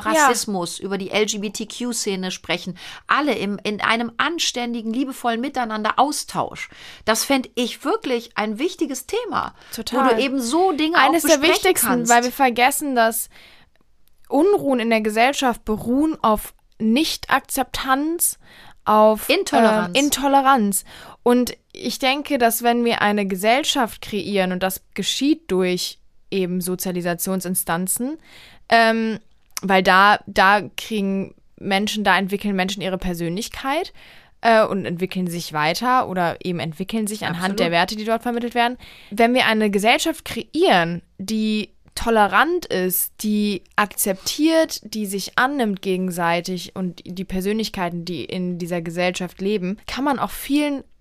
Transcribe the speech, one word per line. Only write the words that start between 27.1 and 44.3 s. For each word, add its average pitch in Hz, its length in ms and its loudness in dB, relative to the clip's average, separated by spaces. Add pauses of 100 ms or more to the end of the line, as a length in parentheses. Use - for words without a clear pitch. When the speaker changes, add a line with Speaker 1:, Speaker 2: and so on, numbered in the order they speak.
Speaker 1:
ähm, 226 500 2 (420)
weil 190 220 4
da, 196 420 6
da 196 360 4 (160)
kriegen 196 580 -4 (240)
Menschen, 208 440 -2
da 185 140 4
entwickeln 196 380 -2
Menschen 196 260 -2
ihre 185 160 -4
Persönlichkeit, 185 960 -4 (500)
äh, 220 220 6
und 190 200 -2
entwickeln 180 420 -4
sich 170 260 -8
weiter 175 560 0
oder 180 340 -2
eben 175 160 -4
entwickeln 190 460 -4
sich 208 200 -6
anhand 170 180 -4
Speaker 2:
Absolut. 190 160 -2
Speaker 1:
der 170 120 2
Werte, 180 240 2
die 214 100 -8
dort 226 180 -2
vermittelt 240 320 -4
werden. 240 220 0 (340)
Wenn 233 240 4
wir 254 100 4
eine 220 240 2
Gesellschaft 233 560 2
kreieren, 190 800 0 (160)
die 214 500 -2 (240)
tolerant 233 720 2
ist, - 560 -2
die 208 400 0 (140)
akzeptiert, 311 1080 0